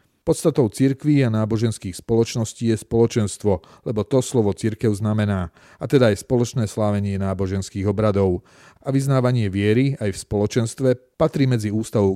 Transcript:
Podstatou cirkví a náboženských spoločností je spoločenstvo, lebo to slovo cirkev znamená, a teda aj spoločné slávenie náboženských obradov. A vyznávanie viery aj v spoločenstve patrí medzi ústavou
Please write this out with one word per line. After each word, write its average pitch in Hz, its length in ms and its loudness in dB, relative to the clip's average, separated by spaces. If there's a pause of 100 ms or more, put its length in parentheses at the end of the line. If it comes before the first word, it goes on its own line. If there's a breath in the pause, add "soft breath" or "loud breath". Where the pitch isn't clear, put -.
(200)
Podstatou 151 480 0
cirkví 135 560 0
a 113 80 0
náboženských 110 640 -2
spoločností 117 720 -2
je 113 80 2
spoločenstvo, 107 880 0 (240 loud breath)
lebo 107 160 -4
to 135 160 0
slovo 110 320 0
cirkev 110 400 -2
znamená, 104 560 -2 (320 soft breath)
a - 80 -6
teda 123 240 4
aj - 160 -6
spoločné 120 400 0
slávenie 101 480 -2
náboženských 95 720 -4
obradov. 98 560 2 (400 soft breath)
A 139 80 -4
vyznávanie 127 560 0
viery 110 480 2
aj 104 160 -4
v - 100 -12
spoločenstve 113 640 -2 (280)
patrí 156 320 2
medzi 107 240 0
ústavou 107 440 0